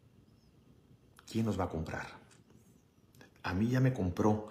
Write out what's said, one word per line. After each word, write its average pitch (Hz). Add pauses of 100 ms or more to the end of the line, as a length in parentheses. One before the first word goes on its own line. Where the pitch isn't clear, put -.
(1300)
¿Quién 113
nos 98
va 92
a -
comprar? - (1400)
A 90
mí 107
ya 127
me 131
compró 107